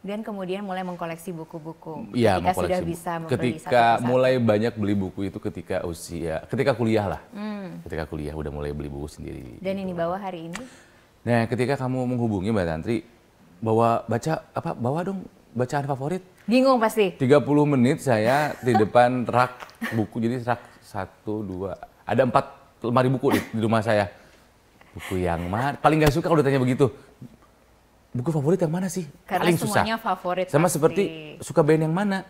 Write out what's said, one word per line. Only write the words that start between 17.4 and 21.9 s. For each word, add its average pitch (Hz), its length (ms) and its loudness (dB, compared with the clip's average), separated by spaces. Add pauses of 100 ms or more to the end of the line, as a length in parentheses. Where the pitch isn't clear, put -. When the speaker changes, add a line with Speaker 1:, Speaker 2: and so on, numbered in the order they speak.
Speaker 2:
puluh 143 240 4
menit 135 400 2
saya 131 540 2
di 120 200 2
Speaker 1:
<laughs> 107 40 6
Speaker 2:
depan 123 420 4
rak 120 320 2 (340)
buku, 113 300 -2
jadi 113 220 0
rak 117 180 -2 (220)
satu, 104 580 -8
dua, 95 320 -6 (300)